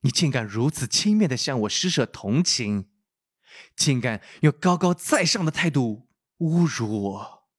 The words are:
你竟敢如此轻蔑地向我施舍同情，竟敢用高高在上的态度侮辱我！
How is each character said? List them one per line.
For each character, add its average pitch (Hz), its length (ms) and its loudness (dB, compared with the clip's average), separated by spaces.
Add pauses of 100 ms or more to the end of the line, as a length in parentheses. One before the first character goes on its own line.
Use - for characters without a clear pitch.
你 131 80 2
竟 151 200 0
敢 120 160 -2
如 113 240 0
此 127 160 -6
轻 214 320 2
蔑 208 80 4
地 127 100 -2
向 131 260 -2
我 104 60 0
施 - 220 -2
舍 135 160 0
同 117 360 -2
情， 104 480 -2 (840)
竟 131 240 2
敢 110 220 -2 (200)
用 156 100 6
高 180 240 2
高 175 180 2
在 - 300 0
上 180 200 0
的 156 60 0
态 170 180 -2
度 123 400 -2 (300)
侮 170 260 4
辱 110 380 -2
我！ - 460 -8 (100)